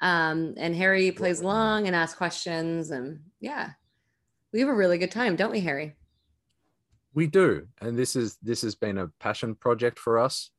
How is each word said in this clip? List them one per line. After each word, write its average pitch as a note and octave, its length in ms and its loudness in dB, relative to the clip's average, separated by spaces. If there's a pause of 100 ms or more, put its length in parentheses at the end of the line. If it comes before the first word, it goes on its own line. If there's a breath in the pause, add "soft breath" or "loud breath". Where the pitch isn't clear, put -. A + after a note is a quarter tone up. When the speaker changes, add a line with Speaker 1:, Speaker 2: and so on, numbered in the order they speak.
Speaker 1:
Um, D#3+ 560 2
and E3+ 180 -2
Harry F#3+ 380 4
plays F3+ 280 0
Speaker 2:
Well, F#3 120 -2
Speaker 1:
along G#3+ 340 2
and F3+ 80 0
asks E3 240 0
questions, E3 720 -4
and C#3+ 300 -6 (180)
yeah, B3+ 360 -8 (760)
we G#3+ 60 0
have C4+ 100 2
a C#4+ 60 0
really F#3 240 4
good F3+ 140 -2
time, A3 240 0
don't G3 160 0
we, A3 80 -2
Harry? D3+ 340 -4 (1200)
Speaker 2:
We D#3 140 2
do, D3+ 400 4 (120)
and A#2 160 -4
this B2 200 0
is, A2+ 220 -2
this A2+ 240 -4
has A2 120 -4
been G2+ 240 -4
a F2+ 220 -6
passion A2 340 -4
project A#2+ 460 0
for A#2 180 2
us, - 400 -2